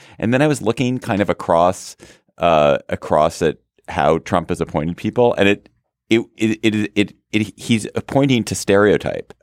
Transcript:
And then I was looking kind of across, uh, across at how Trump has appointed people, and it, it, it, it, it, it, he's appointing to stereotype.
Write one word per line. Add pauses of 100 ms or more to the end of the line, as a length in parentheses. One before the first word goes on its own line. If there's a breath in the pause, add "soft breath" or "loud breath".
(200 loud breath)
And
then
I
was
looking
kind
of
across, (420 loud breath)
uh, (100)
across
at (300)
how
Trump
has
appointed
people,
and
it, (400)
it, (160)
it,
it,
it, (160)
it,
he's
appointing
to
stereotype. (100)